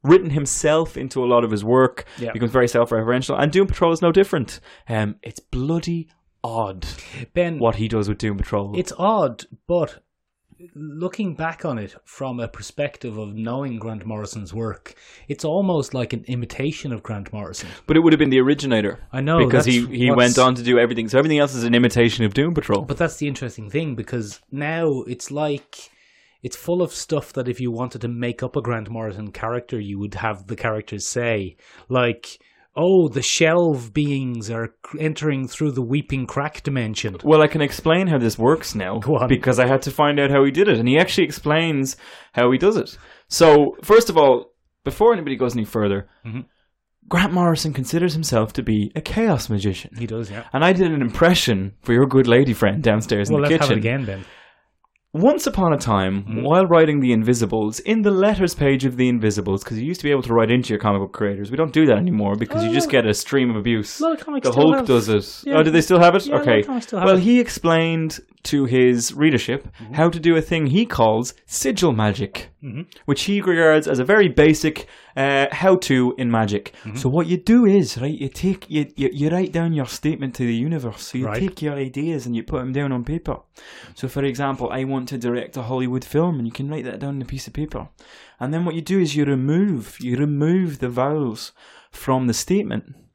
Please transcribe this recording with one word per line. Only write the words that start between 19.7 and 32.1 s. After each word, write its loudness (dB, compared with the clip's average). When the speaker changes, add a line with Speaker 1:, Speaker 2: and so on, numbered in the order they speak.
Speaker 2:
that's -4
Speaker 1:
he 2
Speaker 2:
what's 4
Speaker 1:
went 6
on 6
to -8
do 4
everything. 2
So 4
everything 4
else 2
is -4
an 2
imitation 4
of -2
Doom 0
Patrol. -2
Speaker 2:
But -8
that's -2
the -6
interesting -10
thing, -4
because -10
now -4
it's -12
like, -6
it's -10
full -2
of -4
stuff -6
that -6
if -6
you -4
wanted -8
to -6
make -6
up -8
a -2
Grant -6
Morrison -10
character, -8
you -8
would -8
have -8
the -10
characters -6
say, -4
like, -2